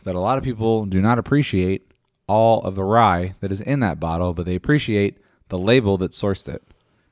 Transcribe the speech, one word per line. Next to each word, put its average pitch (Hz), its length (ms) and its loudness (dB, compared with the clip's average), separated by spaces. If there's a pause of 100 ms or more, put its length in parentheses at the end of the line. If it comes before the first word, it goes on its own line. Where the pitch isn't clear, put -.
that 95 120 -6
a 90 40 -4
lot 110 180 0
of 131 60 -6
people 113 420 0
do 92 160 0
not 104 160 2
appreciate 95 720 0 (400)
all 110 320 4
of 95 140 -6
the 95 100 -4
rye 95 560 2
that 95 100 -4
is 98 80 -6
in 139 220 -2
that 82 180 -2
bottle, 85 340 -2
but 85 120 -6
they 90 100 -2
appreciate 104 600 0 (320)
the 95 80 -6
label 101 400 2
that 90 140 -2
sourced - 360 -4
it. - 160 -12 (480)